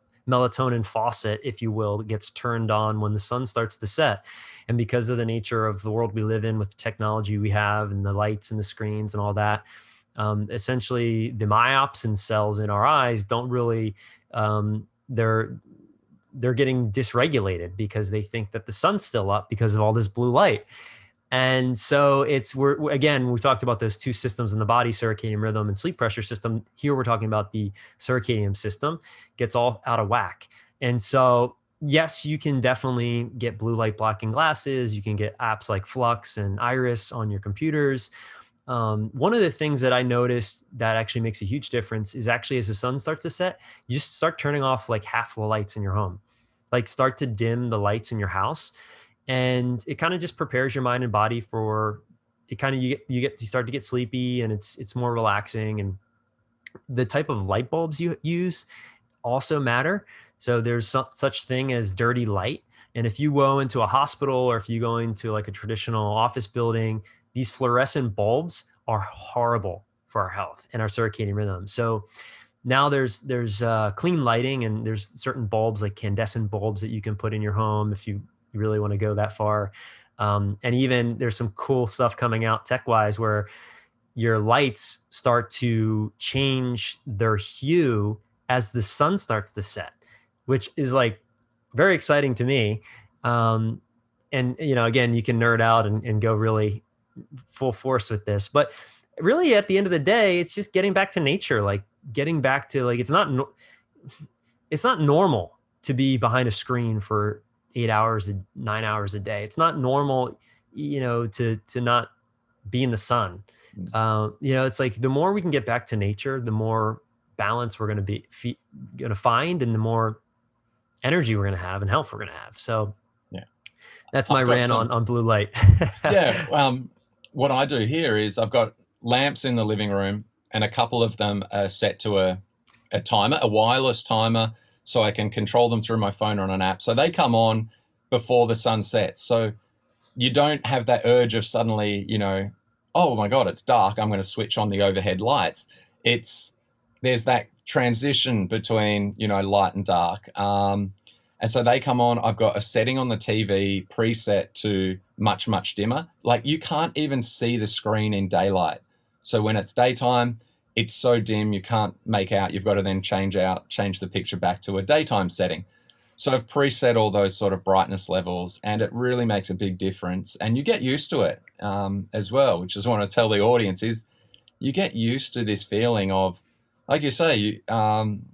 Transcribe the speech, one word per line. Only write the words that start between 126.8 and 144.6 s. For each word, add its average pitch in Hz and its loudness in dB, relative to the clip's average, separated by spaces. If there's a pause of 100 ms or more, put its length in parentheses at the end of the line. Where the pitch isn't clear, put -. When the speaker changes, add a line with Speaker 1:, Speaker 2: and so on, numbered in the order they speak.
Speaker 2:
what 135 2
I 135 2
do 139 0
here 135 2
is 107 0
I've 113 0
got 113 2 (260)
lamps 135 0
in 123 0
the 110 2
living 107 0
room 98 -2 (240)
and 110 -2
a 107 2
couple 117 0
of 113 0
them 101 -2 (100)
are 101 0
set - -2
to 104 0
a, 92 2 (540)
a 87 0
timer, 117 2
a 120 2
wireless 120 2
timer, 113 2 (320)
so 117 2
I 107 2
can 107 -2
control 120 2
them 113 0
through 113 -2
my 101 0
phone 104 -2
on 95 -2
an 95 -2
app. 95 -2
So 117 0
they 147 2
come 131 2
on 113 2 (400)
before 120 4
the 113 0
sun 110 0
sets. 104 -2
So 113 0 (640)
you 120 2
don't 143 2
have 120 -2
that 120 4
urge 120 4
of 110 -2
suddenly, 107 -2
you - -2
know, 98 -2 (440)
"Oh 156 4
my 107 0
God, 123 4
it's - -6
dark, 110 4
I'm 107 0
gonna 98 0
switch - -4
on 104 2